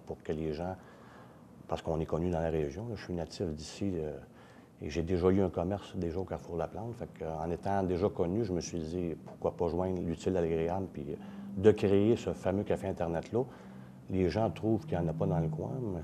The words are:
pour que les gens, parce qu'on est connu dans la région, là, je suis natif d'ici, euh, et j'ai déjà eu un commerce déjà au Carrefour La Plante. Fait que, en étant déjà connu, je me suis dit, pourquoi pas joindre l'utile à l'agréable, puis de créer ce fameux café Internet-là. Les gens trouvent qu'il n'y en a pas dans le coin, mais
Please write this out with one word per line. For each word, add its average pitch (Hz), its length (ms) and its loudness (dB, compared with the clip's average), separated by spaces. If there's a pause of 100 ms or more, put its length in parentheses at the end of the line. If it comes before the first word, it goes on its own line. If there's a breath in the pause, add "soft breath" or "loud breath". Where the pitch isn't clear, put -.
pour 78 180 -10
que - 80 -4
les 80 220 -2
gens, 87 220 -4 (920 loud breath)
parce 80 140 -2
qu'on 80 180 0
est 80 60 0
connu 85 240 0
dans 82 100 2
la 82 100 2
région, 80 380 -2
là, 113 80 -6
je - 80 -10
suis 90 100 -6
natif 85 340 -4
d'ici, 80 480 -4
euh, 76 220 -4 (640 loud breath)
et 85 80 -6
j'ai 80 140 0
déjà 87 260 4
eu 95 120 6
un 92 80 4
commerce 92 480 -2
déjà 85 220 -2
au 95 40 -2
Carrefour 87 320 -6
La 82 120 0
Plante. 113 280 -8
Fait 80 140 -8 (100)
que, 80 60 -6
en 80 260 -4
étant 98 320 0
déjà 90 240 4
connu, 95 380 0
je 90 80 -2
me 82 80 0
suis 85 180 -4
dit, 82 360 -2 (100)
pourquoi - 320 -4
pas 87 100 2
joindre 90 340 0
l'utile 87 360 0
à 87 40 2
l'agréable, 82 520 0
puis 71 120 -8 (520 loud breath)
de 101 140 10
créer 101 440 6
ce - 160 0
fameux 95 320 2
café 95 240 0
Internet-là. 85 560 0 (680 loud breath)
Les 90 200 4
gens 107 200 4
trouvent 107 360 0
qu'il 92 120 0
n'y 85 80 2
en - 40 2
a 80 40 0
pas 80 120 0
dans 92 140 4
le 82 100 2
coin, 90 240 -4 (200)
mais 87 100 -4